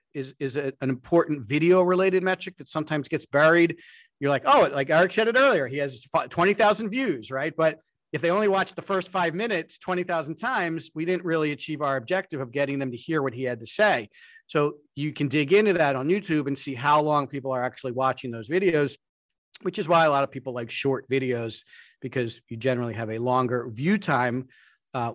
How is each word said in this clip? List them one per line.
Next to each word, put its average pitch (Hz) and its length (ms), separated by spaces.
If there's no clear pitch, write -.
is, 135 240
is 135 180
a, 139 240
an 131 80
important 147 580
video-related 180 760
metric 185 340
that 139 120
sometimes 151 400
gets - 180
buried. 160 500
You're 139 100
like, 143 160
"Oh, 233 260
like 139 160
Eric 170 240
said 220 160
it 233 80
earlier, 247 300
he 127 120
has 139 260
fi-, 135 240
twenty 185 260
thousand 214 340
views," 190 420
right? 135 240
But 160 260
if 139 120
they 170 80
only 208 180
watch 190 260
the - 60
first 190 300
five 175 240
minutes 196 420
twenty 180 260
thousand 165 340
times, 175 580
we 156 100
didn't 180 220
really 156 260
achieve 147 300
our 139 140
objective 156 440
of 123 120
getting 139 260
them 131 140
to 120 40
hear 156 240
what 131 140
he 127 80
had 123 180
to 113 60
say. 151 420
So 147 300
you 147 180
can 143 160
dig 147 240
into 208 220
that 151 200
on 131 140
YouTube 175 380
and 139 120
see 139 160
how 147 280
long 147 240
people 135 260
are 127 100
actually 127 300
watching 127 380
those 113 180
videos, 160 480
which 180 180
is 165 100
why 165 180
a 151 40
lot 139 140
of 135 60
people 131 240
like 120 160
short 135 380
videos, 127 520
because 120 480
you 117 80
generally 120 340
have 110 180
a 110 80
longer 123 520
view 143 260
time, 127 500
uh, 117 220